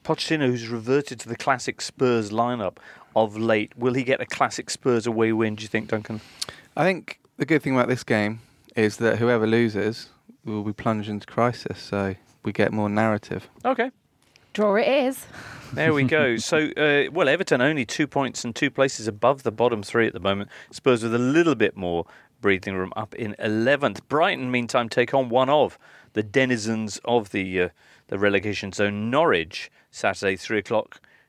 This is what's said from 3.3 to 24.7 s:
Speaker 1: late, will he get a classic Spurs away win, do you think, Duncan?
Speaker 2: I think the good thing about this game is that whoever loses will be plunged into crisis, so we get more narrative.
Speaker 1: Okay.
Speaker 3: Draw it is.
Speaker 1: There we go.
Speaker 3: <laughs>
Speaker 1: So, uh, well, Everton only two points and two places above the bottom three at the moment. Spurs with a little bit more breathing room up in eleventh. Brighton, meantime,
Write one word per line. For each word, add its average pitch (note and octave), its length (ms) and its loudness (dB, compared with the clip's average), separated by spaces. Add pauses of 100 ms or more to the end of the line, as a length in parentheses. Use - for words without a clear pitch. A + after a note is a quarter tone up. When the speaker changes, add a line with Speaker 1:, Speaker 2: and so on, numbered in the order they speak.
Speaker 1:
late, A2 400 2
will B2 160 0
he C3 100 0
get B2 160 0
a - 60 -6
classic - 440 -4
Spurs A#2+ 380 0
away A2+ 240 2
win, A2 240 0
do G#2 60 -14
you G#2+ 80 -12
think, A2 180 -2
Duncan? G#2+ 320 -4 (560)
Speaker 2:
I D3 80 0
think - 360 -2 (180)
the D3 80 -2
good D3+ 180 2
thing C3 120 0
about B2 120 4
this B2 160 -2
game A2 380 0 (340)
is G#2+ 220 2
that A2 220 2
whoever A#2 280 4
loses A2 640 0 (340)
will G#2+ 200 -6
be G#2+ 100 -6
plunged G#2+ 360 -4
into G#2 160 -8
crisis, A#2 540 -2
so G2 360 -4 (280)
we G#2+ 80 -4
get G#2 220 2
more G#2 160 -2
narrative. G#2 600 -2 (140)
Speaker 1:
Okay. B3 260 0 (640)
Speaker 3:
Draw G3+ 220 2
it A3+ 120 2
is. C4 380 0 (480)
Speaker 1:
There D#3 200 2
we C#3+ 100 2
go. C3 340 2
Speaker 3:
<laughs> - 120 -6
Speaker 1:
So, D#3 280 2
uh, C#3+ 340 2
well, D3+ 180 2
Everton D#3 320 2
only C#3+ 240 2
two D3 220 -2
points C3+ 360 -4
and A#2 120 -8
two C#3+ 160 0
places C3+ 360 0
above A#2+ 360 0
the A2+ 80 0
bottom A2+ 320 0
three A2+ 240 2
at - 60 -2
the F#2 60 -12
moment. G2 300 -2 (220)
Spurs B2 320 2
with A#2 120 -2
a A#2+ 40 2
little D3 360 4
bit G#2+ 220 2
more F2 280 -2 (360)
breathing G2 340 0
room F#2 200 -4
up G#2+ 200 -10
in G#2+ 240 -8
eleventh. A2+ 680 0
Brighton, D3 440 0
meantime, A#2+ 380 0